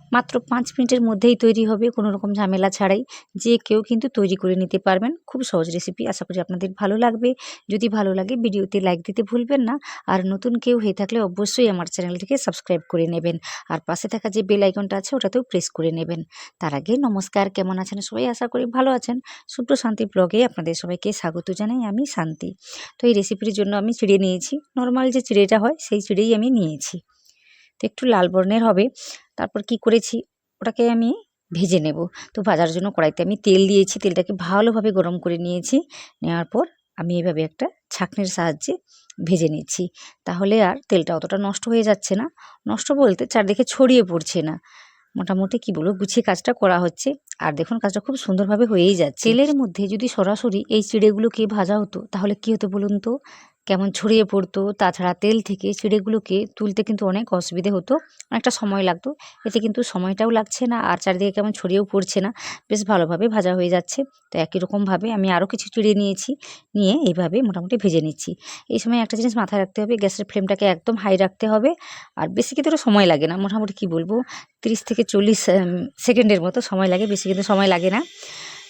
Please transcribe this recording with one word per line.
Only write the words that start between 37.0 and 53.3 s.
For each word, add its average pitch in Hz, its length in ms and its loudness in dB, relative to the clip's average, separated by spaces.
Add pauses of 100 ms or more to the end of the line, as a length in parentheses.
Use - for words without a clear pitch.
এইভাবে 165 280 0
একটা 160 220 -6 (260)
ছাঁকনির 185 400 -4
সাহায্যে 165 420 -4 (460)
ভেজে 165 300 2
নিচ্ছি, 156 340 -6 (420)
তাহলে 196 360 0
আর 190 140 2 (120)
তেলটা 175 280 0
অতটা 180 220 -4
নষ্ট 202 320 -4
হয়ে 233 140 2
যাচ্ছে 202 320 0
না। 226 100 -2 (400)
নষ্ট 214 280 -4
বলতে 247 340 4
চারদিকে 208 380 2
ছড়িয়ে 254 380 4
পড়ছে 170 380 -4
না, 156 140 -4 (600)
মোটামুটি 190 420 -2
কি 233 160 -8
বলবো, 170 240 0
গুছিয়ে 202 280 0
কাজটা 185 280 0
করা 185 260 4
হচ্ছে। 175 300 -2 (300)
আর 156 140 -2
দেখুন 165 260 -4
কাজটা 285 220 -2
খুব 269 160 -6
সুন্দরভাবে 202 480 0
হয়েই 190 300 4
যাচ্ছে। 160 300 0
তেলের 254 300 4
মধ্যে 202 320 -2
যদি 214 200 -2
সরাসরি 202 520 0 (100)
এই 214 140 4
চিড়েগুলোকে 214 640 2
ভাজা 202 300 0
হতো 208 220 -4 (120)
তাহলে 202 240 0
কি 220 160 -6
হতো 214 180 -2
বলুন 202 300 -2
তো, 226 140 -4 (540)